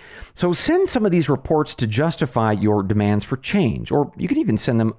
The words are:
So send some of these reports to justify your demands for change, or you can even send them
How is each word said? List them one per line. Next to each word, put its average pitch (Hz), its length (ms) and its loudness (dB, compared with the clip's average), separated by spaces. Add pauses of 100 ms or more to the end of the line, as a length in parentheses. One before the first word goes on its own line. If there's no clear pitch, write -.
(340)
So 180 200 0
send 359 360 2
some 214 160 0
of 190 60 4
these 170 160 2
reports 147 480 0
to 117 120 -4
justify 117 680 0
your 104 300 2
demands 104 420 0
for 135 100 -4
change, - 560 -2
or 143 240 0
you - 140 -4
can 277 80 0
even 185 200 0
send 117 220 0
them 113 200 0